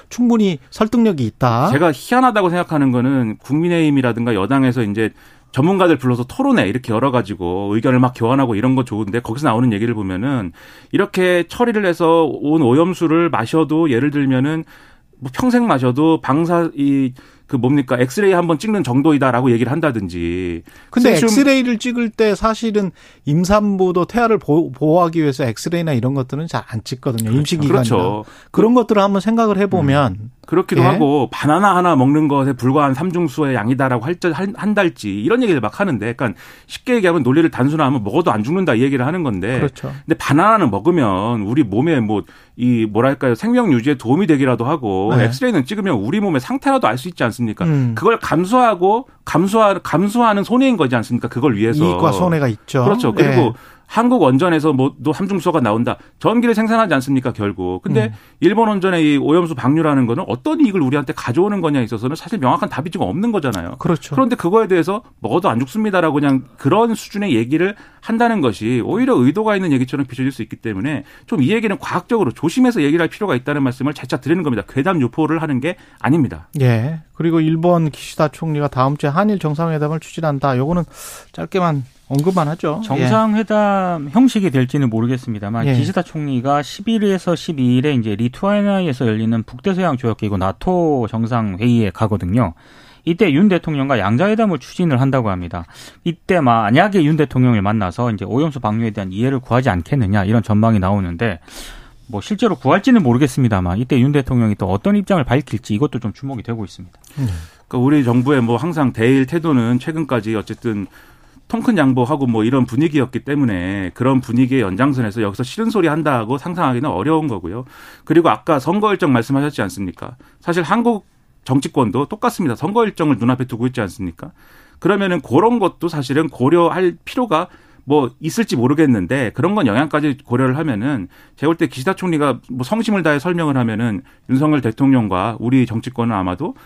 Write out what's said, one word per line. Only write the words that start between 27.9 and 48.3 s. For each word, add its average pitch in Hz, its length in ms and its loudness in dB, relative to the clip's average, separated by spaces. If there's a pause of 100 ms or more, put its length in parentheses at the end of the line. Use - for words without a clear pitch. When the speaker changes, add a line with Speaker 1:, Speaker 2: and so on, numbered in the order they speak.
Speaker 1:
그런 214 240 4
것들을 226 260 2
한번 196 220 2
생각을 220 380 0
해보면. 143 600 2
Speaker 2:
음. 107 120 -14 (160)
그렇기도 160 340 2
Speaker 1:
예. - 40 6
Speaker 2:
하고, 147 460 2
바나나 175 440 2
하나 180 200 4
먹는 143 320 4
것에 139 260 0
불과한 135 400 2
삼중수의 156 640 -2
양이다라고 123 500 0
할 175 100 -4
적-, 175 220 -4
한-, 196 180 -6
한달치 190 540 -2 (120)
이런 214 220 0
얘기를 180 180 2
막 107 180 -6
하는데, 131 280 -2
약간 117 260 -4 (340)
쉽게 - 280 -4
얘기하면, 175 280 2
논리를 147 260 4
단순화하면 139 540 0
"먹어도 143 280 0
안 107 120 0
죽는다" 160 320 0
이 110 80 2
얘기를 135 240 0
하는 175 160 -4
건데. 113 340 -4
Speaker 1:
그렇죠. 139 340 -4 (140)
Speaker 2:
근데 160 120 0
바나나는 185 520 2
먹으면 110 720 0
우리 120 220 0
몸에 127 360 0
뭐, 104 240 -2 (340)
이 120 280 2
뭐랄까요, 123 480 0
생명 226 400 2
유지에 123 220 2
도움이 139 320 0
되기라도 127 380 2
하고, 110 520 -2
Speaker 1:
네. 110 80 4
Speaker 2:
엑스레이는 139 400 0
찍으면 196 300 -2
우리 117 240 -2
몸의 190 220 0
상태라도 269 460 -2
알 110 120 0
수 - 100 -12
있지 170 140 -6
않습니까? 117 420 -4
Speaker 1:
음. 139 300 0
Speaker 2:
그걸 220 240 0
감수하고, 202 880 0 (180)